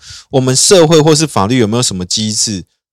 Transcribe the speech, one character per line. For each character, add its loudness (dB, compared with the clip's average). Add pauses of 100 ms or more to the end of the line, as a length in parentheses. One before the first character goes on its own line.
(300)
我 0
们 0
社 4
会 4
或 4
是 -2
法 -2
律 0
有 2
没 -2
有 0
什 -4
么 -8
机 -6
制 -6 (280)